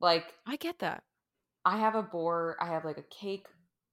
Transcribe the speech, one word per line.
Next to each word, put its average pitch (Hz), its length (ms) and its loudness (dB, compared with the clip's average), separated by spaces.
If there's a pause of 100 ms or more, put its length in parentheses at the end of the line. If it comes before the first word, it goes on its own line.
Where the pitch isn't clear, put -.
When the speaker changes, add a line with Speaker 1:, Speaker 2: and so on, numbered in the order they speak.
Speaker 1:
Like 165 340 4 (120)
Speaker 2:
I 269 100 -4
get 339 240 -6
that. - 240 -4 (600)
Speaker 1:
I 190 140 4
have 220 160 2
a 220 80 0
board, 170 580 -2
I 170 60 -2
have, 165 180 -4
like, 156 140 -6
a 147 60 -14
cake 196 440 -10 (440)